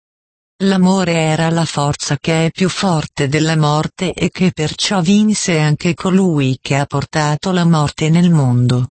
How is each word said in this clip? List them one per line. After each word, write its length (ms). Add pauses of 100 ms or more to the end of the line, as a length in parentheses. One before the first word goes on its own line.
(640)
L'amore 480
era 380
la 140
forza 540
che 280
è 40
più 180
forte 600
della 280
morte 560
e 180
che 220
perciò 480
vinse 580
anche 360
colui 680
che 160
ha 100
portato 680
la 120
morte 460
nel 200
mondo. 600